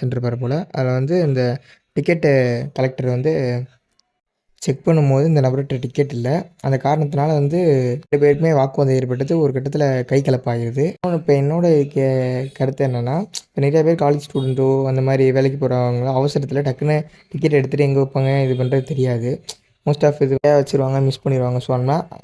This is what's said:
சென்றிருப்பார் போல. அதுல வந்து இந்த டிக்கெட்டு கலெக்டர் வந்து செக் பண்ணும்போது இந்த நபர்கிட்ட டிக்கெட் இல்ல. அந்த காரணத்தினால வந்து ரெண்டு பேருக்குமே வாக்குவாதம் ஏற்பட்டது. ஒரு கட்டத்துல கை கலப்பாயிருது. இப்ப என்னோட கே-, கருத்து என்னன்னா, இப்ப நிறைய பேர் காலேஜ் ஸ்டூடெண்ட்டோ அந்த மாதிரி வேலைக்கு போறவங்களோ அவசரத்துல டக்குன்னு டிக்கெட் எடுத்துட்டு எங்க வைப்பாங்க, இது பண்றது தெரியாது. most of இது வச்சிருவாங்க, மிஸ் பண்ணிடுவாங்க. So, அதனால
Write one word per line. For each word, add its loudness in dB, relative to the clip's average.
சென்றிருப்பார் -4
போல. -4
அதுல -2
வந்து 0
இந்த 0
டிக்கெட்டு 2
கலெக்டர் -2
வந்து -2
செக் -2
பண்ணும்போது 4
இந்த 2
நபர்கிட்ட -2
டிக்கெட் -2
இல்ல. -4
அந்த -2
காரணத்தினால 0
வந்து 0
ரெண்டு 2
பேருக்குமே 2
வாக்குவாதம் 2
ஏற்பட்டது. -2
ஒரு 2
கட்டத்துல -2
கை 2
கலப்பாயிருது. -2
இப்ப 0
என்னோட 2
கே-, -2
கருத்து -2
என்னன்னா, -2
இப்ப -8
நிறைய 2
பேர் 2
காலேஜ் 2
ஸ்டூடெண்ட்டோ 0
அந்த 0
மாதிரி 2
வேலைக்கு 0
போறவங்களோ 0
அவசரத்துல -2
டக்குன்னு 0
டிக்கெட் -2
எடுத்துட்டு 2
எங்க 2
வைப்பாங்க, 0
இது 0
பண்றது 0
தெரியாது. -4
most 0
of 4
இது 2
வச்சிருவாங்க, 2
மிஸ் -2
பண்ணிடுவாங்க. 0
So, -2
அதனால -2